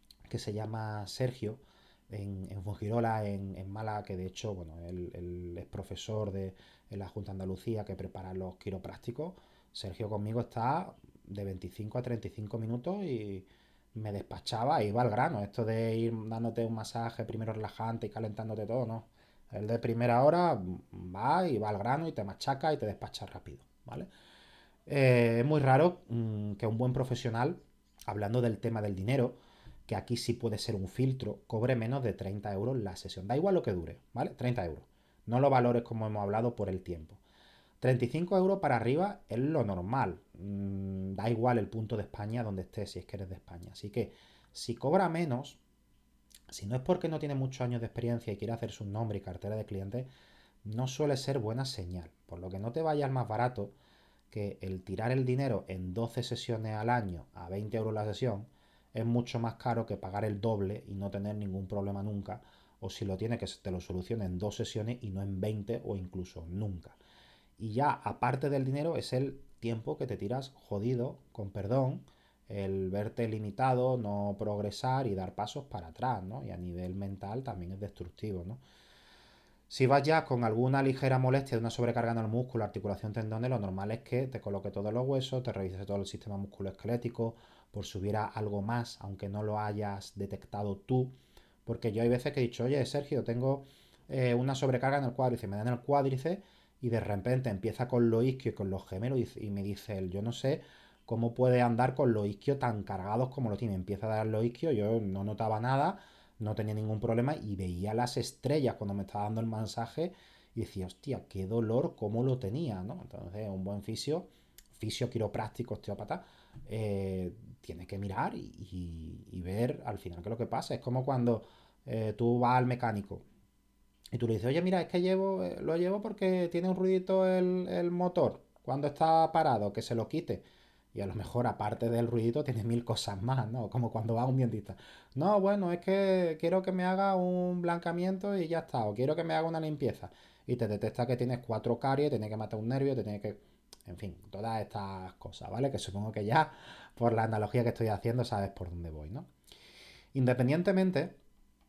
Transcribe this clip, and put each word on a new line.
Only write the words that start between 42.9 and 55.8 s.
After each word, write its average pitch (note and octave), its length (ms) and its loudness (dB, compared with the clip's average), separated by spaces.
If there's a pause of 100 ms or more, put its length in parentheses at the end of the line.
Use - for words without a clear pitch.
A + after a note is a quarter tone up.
si - 80 -8
es E2+ 60 -14
que - 120 -12
eres F#2+ 120 -8
de F#2 60 -8
España. F2 380 -16
Así - 160 -10
que, - 240 -2 (400)
si - 220 -6
cobra F3 340 4
menos, D#3 500 -2 (920)
si - 160 -12
no G#2+ 100 -2
es B2+ 60 0
porque F3 280 2
no D#3 100 -2
tiene C#3+ 160 -2
muchos C3 260 -2
años A#2+ 200 0
de A#2 60 -4
experiencia A#2 440 -2
y G2+ 60 -4
quiere A2 160 -2
hacer A#2 180 -4
su - 140 -10
nombre G#2 320 -2
y F2+ 40 -6
cartera G2+ 340 -6
de G#2+ 100 -4
clientes, G2+ 420 -6 (560)
no A2 240 -4
suele D3 300 0
ser C3+ 220 0
buena A2+ 260 -2
señal. F2+ 440 -8 (160)
Por F#2 140 -12
lo F#2 100 -8
que F#2+ 100 -6
no A2+ 120 -4
te D#3+ 100 -2
vayas D3 300 2
más B2+ 160 0
barato, A2 460 0 (560)
que G2+ 320 -6
el F#2+ 220 -6
tirar G#2+ 280 -2
el C3 140 2
dinero B2+ 420 2
en F#2 260 -4